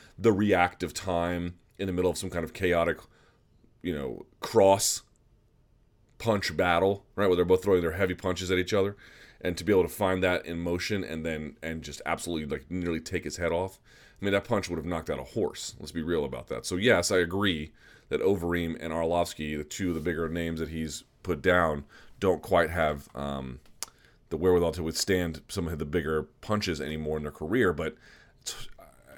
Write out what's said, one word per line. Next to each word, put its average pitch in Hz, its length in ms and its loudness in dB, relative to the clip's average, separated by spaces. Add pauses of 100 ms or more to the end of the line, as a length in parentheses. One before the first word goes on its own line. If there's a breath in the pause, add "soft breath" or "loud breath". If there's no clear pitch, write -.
(180 loud breath)
the 107 140 6
reactive 92 600 2
time 87 640 -2 (240)
in 98 80 -4
the 92 60 -2
middle 90 180 2
of 82 80 -4
some 92 120 -6
kind 85 140 -4
of 78 80 -10
chaotic, 85 460 2 (840 soft breath)
you 85 120 -4
know, 64 320 -6 (140)
cross 98 600 4 (1160)
punch 101 380 -2
battle, 90 480 4 (120)
right, 101 100 2
where 92 100 6
they're 87 80 4
both 92 200 4
throwing 95 160 6
their 82 120 0
heavy 92 220 0
punches 92 360 -4
at 92 80 4
each 90 160 -2
other, 101 220 0 (440 loud breath)
and 90 160 -4
to 87 80 -10
be 104 80 4
able 92 100 6
to 82 60 2
find 92 340 0
that 90 240 2
in 85 140 -6
motion 87 420 -2
and 80 240 -6
then, 78 360 -6
and 80 200 -8
just 73 240 -12
absolutely, 80 400 -4
like, 71 240 -6
nearly 87 300 -2
take 87 240 -6
his 76 140 -8
head 85 120 0
off. 92 300 -2 (420 soft breath)
I - 20 -10
mean, 98 100 0
that 101 100 2
punch 101 260 -2
would 85 60 -2
have 78 100 -6
knocked 82 240 -4
out 67 80 -2
a 65 60 -8
horse. - 560 -4
Let's 71 100 -12
be 82 120 -6
real 78 220 0
about 62 220 -8
that. 60 180 -8
So, 92 120 -4
yes, 98 340 4
I 101 60 4
agree 87 560 2 (360 soft breath)
that - 120 0
Overeem 85 600 0
and 80 120 -6
Arlovsky, 82 680 -2
the 73 60 -6
two 92 240 -4
of 85 80 0
the 78 40 -2
bigger 80 280 -2
names 82 320 -4
that 80 80 -4
he's 80 340 -6 (220)
put 78 180 -4
down, 82 420 2 (360 loud breath)
don't 92 200 2
quite 85 300 4
have, 76 460 0
um, 67 420 -8 (680 soft breath)
the 82 80 -6
wherewithal 87 360 4
to 85 120 -6
withstand 82 640 0
some 87 180 -4
of 82 140 -4
the 78 40 -2
bigger 78 380 -2 (180)
punches 104 400 -2
anymore 78 360 -4
in 73 80 -6
their 73 80 -8
career. 90 400 0
But, 80 240 -4 (460 soft breath)
it's, - 260 -10 (500)